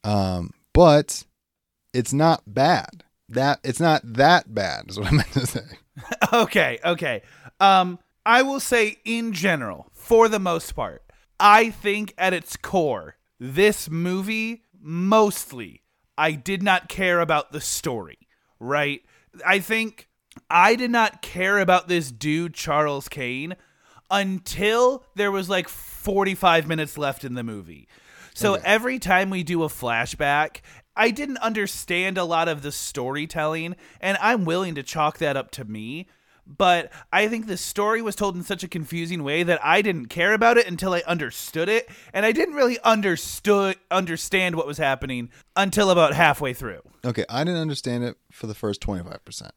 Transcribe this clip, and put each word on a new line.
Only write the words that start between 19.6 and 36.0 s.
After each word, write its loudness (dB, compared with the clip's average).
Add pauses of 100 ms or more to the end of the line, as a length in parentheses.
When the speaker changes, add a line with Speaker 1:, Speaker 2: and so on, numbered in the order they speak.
Speaker 2:
I 6
did -2
not 0
care -2
about 4
this -2
dude, -4
Charles -2
Kane, -8 (560)
until 0 (120)
there 0
was, -4
like, 0
forty-five 0
minutes -4
left -4
in -8
the -8
movie. -12 (460)
So 0
Speaker 1:
Okay. -8
Speaker 2:
every 0
time 2
we -4
do -2
a -2
flashback, -2 (340)
I 2
didn't -8
understand -4
a -2
lot 0
of -4
the -8
storytelling, -6 (260)
and -2
I'm 0
willing -2
to -8
chalk -2
that -2
up -8
to -14
me. -12 (380)